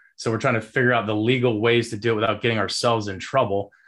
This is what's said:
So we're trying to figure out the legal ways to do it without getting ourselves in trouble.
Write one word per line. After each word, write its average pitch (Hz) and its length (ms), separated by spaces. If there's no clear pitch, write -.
So - 160
we're 110 80
trying 127 160
to 110 60
figure 123 320
out 117 120
the 107 100
legal 120 440
ways 117 320
to 110 60
do 113 140
it 113 40
without 107 260
getting 117 160
ourselves 107 500
in 95 120
trouble. 101 520